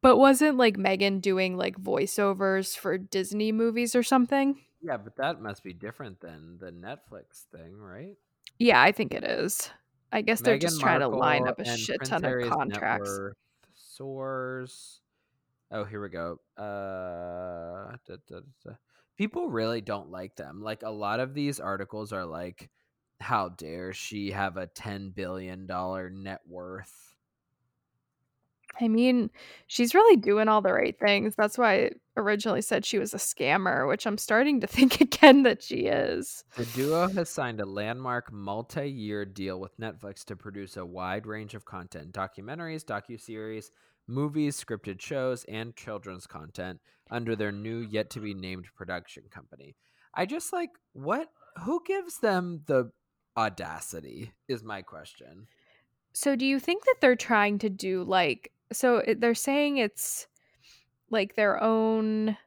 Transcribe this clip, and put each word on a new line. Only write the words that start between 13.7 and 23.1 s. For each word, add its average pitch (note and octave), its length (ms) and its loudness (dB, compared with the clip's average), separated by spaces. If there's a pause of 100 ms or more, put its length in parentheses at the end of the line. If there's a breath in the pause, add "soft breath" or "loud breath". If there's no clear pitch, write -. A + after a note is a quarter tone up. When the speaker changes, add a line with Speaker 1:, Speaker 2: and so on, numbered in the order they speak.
Speaker 2:
soars. C3 1300 -10 (680)
Oh, G#2 140 -6
here G2+ 180 -10
we G2+ 80 -10
go. E2+ 300 -8 (180)
Uh, F#2 1400 -10 (120)
da, F#2 80 -14
da, - 0 - (120)
da, F2+ 120 -16 (260)
da. - 60 -16 (460)
People C#4+ 320 -4
really A2+ 320 -2
don't G2+ 280 -8
like F#2 260 -14
them. D#2+ 280 -14
Like, G#2+ 180 -8
a A2 80 -8
lot G#2 300 -4
of C3 160 -4
these C#3+ 240 -4
articles G2 520 -6
are F#2+ 140 -6
like, F2 460 -12 (480)